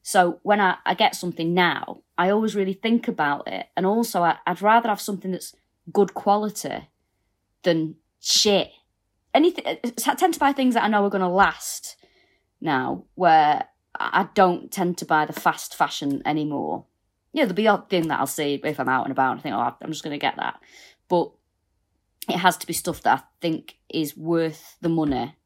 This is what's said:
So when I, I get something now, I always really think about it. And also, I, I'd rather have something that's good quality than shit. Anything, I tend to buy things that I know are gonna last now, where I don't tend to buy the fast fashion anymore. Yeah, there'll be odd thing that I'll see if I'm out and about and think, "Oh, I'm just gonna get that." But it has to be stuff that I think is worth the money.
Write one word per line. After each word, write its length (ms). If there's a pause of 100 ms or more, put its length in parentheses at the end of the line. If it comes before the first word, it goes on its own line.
So 420
when 160
I, 260
I 100
get 200
something 380
now, 480 (160)
I 120
always 260
really 180
think 340
about 400
it. 200 (100)
And 80
also, 360
I, 240
I'd 160
rather 280
have 100
something 320
that's 240 (380)
good 200
quality 760 (720)
than 320 (240)
shit. 520 (640)
Anything, 340
I 480
tend 180
to 60
buy 120
things 220
that 100
I 60
know 160
are 40
gonna 220
last 640 (640)
now, 460 (100)
where 520 (320)
I 340
don't 380
tend 280
to 60
buy 200
the 80
fast 420
fashion 500
anymore. 600 (460)
Yeah, 140
there'll 100
be 120
odd 220
thing 200
that 100
I'll 80
see 360
if 160
I'm 100
out 160
and 60
about 220
and 80
think, 140
"Oh, 260
I'm 100
just 120
gonna 160
get 180
that." 220 (480)
But 240 (1000)
it 80
has 200
to 100
be 60
stuff 300
that 160
I 40 (180)
think 360 (120)
is 260
worth 680
the 80
money. 460 (100)